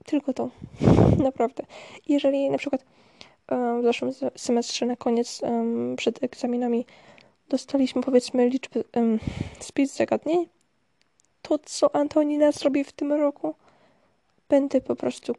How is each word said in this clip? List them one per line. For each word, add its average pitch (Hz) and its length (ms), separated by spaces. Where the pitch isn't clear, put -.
tylko 277 280
to. 240 160
<laughs> - 380
Naprawdę. 262 400
Jeżeli 277 420
na 277 80
przykład, - 280
e, 240 340
w - 20
zeszłym 240 300
se-, 262 220
semestrze - 500
na 240 100
koniec, 240 480
em, 233 520
przed - 280
egzaminami 240 600
dostaliśmy, 262 520
powiedzmy, 247 480
liczby, 254 420
em, 226 280
spis - 360
zagadnień, 330 520
to - 180
co - 360
Antonina 294 560
zrobi 285 320
w - 80
tym 294 220
roku? 294 420
Będę 277 320
po 247 140
prostu - 440